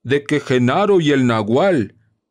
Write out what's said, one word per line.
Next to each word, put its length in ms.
de 200
que 160
Genaro 640
y 100
el 160
Nahual 680